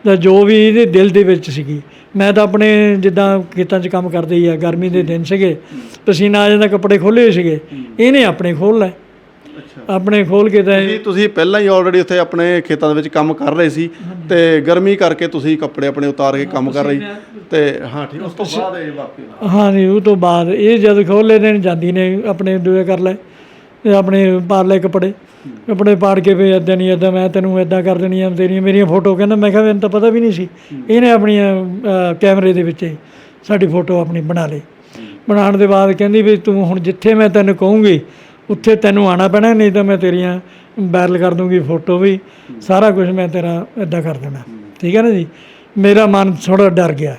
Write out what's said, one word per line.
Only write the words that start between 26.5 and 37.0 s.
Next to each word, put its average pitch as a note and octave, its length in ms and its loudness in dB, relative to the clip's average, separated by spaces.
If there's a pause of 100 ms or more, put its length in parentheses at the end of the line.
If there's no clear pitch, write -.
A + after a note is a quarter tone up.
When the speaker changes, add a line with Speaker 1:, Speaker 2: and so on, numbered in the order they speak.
Speaker 1:
"ਇੱਦਾਂ F#3 260 0
ਨਹੀਂ, F#3 140 0
ਇੱਦਾਂ F#3 200 0
ਮੈਂ F#3 180 -2
ਤੈਨੂੰ F#3 320 -2
ਇੱਦਾਂ F3+ 220 -2
ਕਰ F#3 120 0
ਦੇਣੀ F#3 260 -2
ਆ F#3 80 -2
ਤੇਰੀਆਂ F#3 320 -2
ਮੇਰੀਆਂ G3 240 2
ਫੋਟੋ।" F3+ 300 0
ਕਹਿੰਦਾ, G#3 200 0
ਮੈਂ G#3 160 2
ਕਿਹਾ G#3+ 120 2
"ਮੈਨੂੰ G#3 180 0
ਤਾਂ G#3 80 -2
ਪਤਾ G#3+ 200 2
ਵੀ A3+ 100 0
ਨਹੀਂ A#3 120 2
ਸੀ।" F3 140 -4
Speaker 2:
ਹੂੰ। - 440 -18
Speaker 1:
ਇਹਨੇ A#3+ 220 4
ਆਪਣੀਆਂ, G3+ 540 2
ਅਹ, F#3 480 -4
ਕੈਮਰੇ F#3+ 400 2
ਦੇ F3 100 0
ਵਿੱਚ E3 200 -6
ਹੀ D#3 120 -8 (480)
ਸਾਡੀ G3+ 240 0
ਫੋਟੋ F3 320 -2
ਆਪਣੀ E3+ 220 -4
ਬਣਾ E3 260 -4
ਲਈ। D3 120 -10
Speaker 2:
ਹੂੰ। - 460 -20 (240)
Speaker 1:
ਬਣਾਉਣ G3+ 280 2
ਦੇ G3 100 4
ਬਾਅਦ G3 240 2
ਕਹਿੰਦੀ G3+ 300 0
ਵੀ G#3 160 4
"ਤੂੰ G3 280 -2
ਹੁਣ F#3 140 -4
ਜਿੱਥੇ F#3+ 340 -2